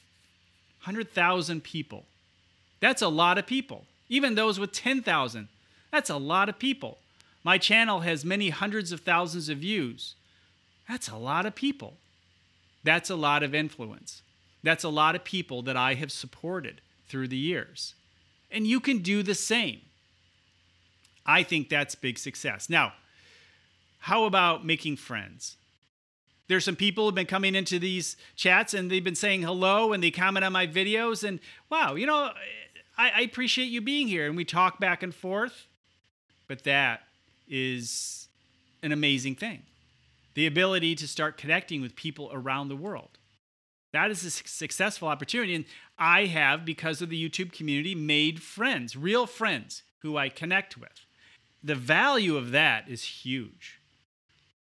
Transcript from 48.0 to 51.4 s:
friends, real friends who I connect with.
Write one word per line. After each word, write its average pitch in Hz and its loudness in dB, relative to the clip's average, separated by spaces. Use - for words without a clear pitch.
friends, 190 -4
real 202 0
friends 180 -4
who 151 -4
I 139 0
connect 185 -4
with. - -20